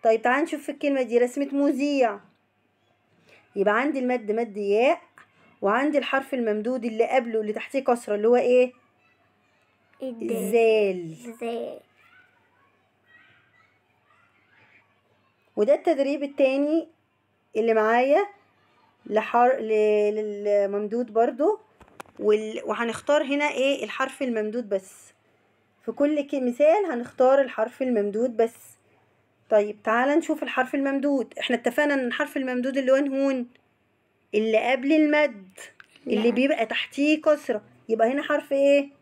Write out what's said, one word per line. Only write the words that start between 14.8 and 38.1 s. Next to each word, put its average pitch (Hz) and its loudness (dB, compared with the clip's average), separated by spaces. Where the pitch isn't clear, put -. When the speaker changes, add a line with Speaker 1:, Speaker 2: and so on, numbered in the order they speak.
Speaker 1:
وده 294 4
التدريب 277 0
التاني 285 0
اللي 220 2
معايا 247 2
لحر-، 240 2
ل-، 214 2
للممدود 208 -2
برضو، 247 2
وال-، 214 -2
وهنختار 233 -2
هنا 285 -2
إيه؟ 269 -2
الحرف 262 -6
الممدود 220 -4
بس، - -8
في 226 -8
كل 294 0
ك-، 285 -6
مثال 294 2
هنختار 254 2
الحرف 240 -2
الممدود 226 -2
بس. 226 0
طيب 208 0
تعال 254 2
نشوف 311 -4
الحرف 254 -4
الممدود، 277 -2
إحنا - -2
اتفقنا 285 0
إن 262 -2
الحرف 294 -4
الممدود 254 -4
اللي 262 2
هو 269 6
نهون 269 -2
اللي 220 2
قبل 269 0
المد، 294 2
اللي 220 0
Speaker 2:
لا. 233 0
Speaker 1:
بيبقى 247 0
تحتيه 294 -2
كسرة، 294 -2
يبقى 226 0